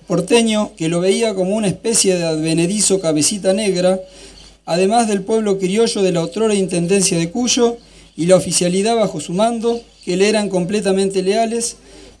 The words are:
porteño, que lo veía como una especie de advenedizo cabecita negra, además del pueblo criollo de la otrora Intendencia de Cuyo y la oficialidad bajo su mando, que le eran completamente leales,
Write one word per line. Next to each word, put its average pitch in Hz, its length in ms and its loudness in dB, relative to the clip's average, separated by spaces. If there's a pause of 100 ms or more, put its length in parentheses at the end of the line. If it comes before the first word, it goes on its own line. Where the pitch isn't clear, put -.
porteño, 214 680 0
que 165 100 -2
lo 170 140 0
veía 214 340 0
como 190 220 -2
una 214 100 0
especie 208 480 0
de 175 80 -2
advenedizo 165 800 0
cabecita 175 500 0
negra, 190 480 0 (680)
además 196 440 2
del 196 140 0
pueblo 214 360 0
criollo 214 420 0
de 185 120 2
la 165 80 0
otrora 214 340 0
Intendencia 185 640 0
de 165 140 -2
Cuyo 233 440 0 (400)
y 160 120 -2
la 185 100 8
oficialidad 180 580 0
bajo 202 240 0
su 170 140 -8
mando, 233 480 0 (240)
que 180 100 -2
le 196 140 4
eran 214 180 0
completamente 190 760 0
leales, 226 540 -2 (440)